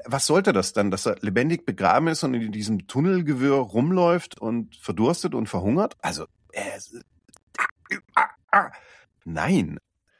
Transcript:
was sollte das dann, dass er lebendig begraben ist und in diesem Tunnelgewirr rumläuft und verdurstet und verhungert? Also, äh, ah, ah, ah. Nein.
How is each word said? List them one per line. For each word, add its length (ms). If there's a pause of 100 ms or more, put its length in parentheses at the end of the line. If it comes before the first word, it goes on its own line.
was 200
sollte 280
das 200
dann, 180
dass 140
er 160
lebendig 440
begraben 420
ist 160
und 100
in 180
diesem 360
Tunnelgewirr 720
rumläuft 840
und 380
verdurstet 580
und 120
verhungert? 540
Also, 240 (280)
äh, 260 (800)
ah, 60 (500)
ah, 140 (220)
ah. 200 (540)
Nein. 520 (420)